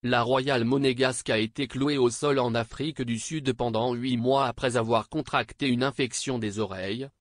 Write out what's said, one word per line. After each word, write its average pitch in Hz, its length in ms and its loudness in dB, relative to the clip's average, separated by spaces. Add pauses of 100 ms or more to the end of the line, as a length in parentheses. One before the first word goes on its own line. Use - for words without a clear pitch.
La 123 180 2
royale 131 440 2
monégasque 131 640 2
a 110 80 2
été 113 280 -4
clouée 139 300 0
au 123 140 4
sol 143 260 0
en 123 160 0
Afrique 139 480 -4
du 117 160 -2
Sud 131 360 -4
pendant 120 420 0
huit 123 220 -2
mois 131 280 4
après 123 320 -2
avoir 113 320 2
contracté 143 580 -4
une 123 140 2
infection 131 560 -2
des 104 220 -4
oreilles, 101 500 -6 (120)